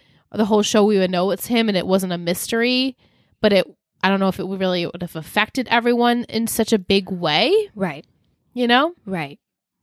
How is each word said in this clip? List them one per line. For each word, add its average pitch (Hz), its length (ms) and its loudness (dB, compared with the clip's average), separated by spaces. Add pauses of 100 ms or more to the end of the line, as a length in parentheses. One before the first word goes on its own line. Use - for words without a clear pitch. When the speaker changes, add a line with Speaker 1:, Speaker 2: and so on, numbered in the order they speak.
(340)
Speaker 1:
the 208 120 0
whole 208 160 2
show 208 240 4
we 214 120 4
would 185 140 2
know 185 200 0
it's 185 160 -6
him 226 200 0
and 196 100 2
it - 80 -2
wasn't 185 280 0
a 170 40 -4
mystery, 240 800 -2 (460)
but 214 100 4
it, 190 140 2 (360)
I 185 60 2
don't 196 140 2
know 190 80 2
if 185 100 -4
it 185 80 -6
would 190 140 -6
really 180 240 -2
would 180 160 -10
have 175 160 -10
affected 208 520 -2
everyone 240 600 2
in 226 180 -4
such - 240 -2
a 220 80 4
big 190 320 0
way. 180 420 0 (220)
Speaker 2:
Right. 170 300 -6 (480)
Speaker 1:
You 247 120 -2
know? 262 280 2 (120)
Speaker 2:
Right. 165 340 -8 (440)